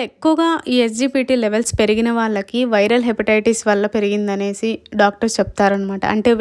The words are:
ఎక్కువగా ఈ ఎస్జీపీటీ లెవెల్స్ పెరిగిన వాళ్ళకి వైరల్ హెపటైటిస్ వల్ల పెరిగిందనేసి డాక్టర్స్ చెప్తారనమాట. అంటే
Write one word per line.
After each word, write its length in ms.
ఎక్కువగా 400
ఈ 100
ఎస్జీపీటీ 580
లెవెల్స్ 380
పెరిగిన 380
వాళ్ళకి 420
వైరల్ 340
హెపటైటిస్ 600
వల్ల 160
పెరిగిందనేసి 760
డాక్టర్స్ 400
చెప్తారనమాట. 640
అంటే 180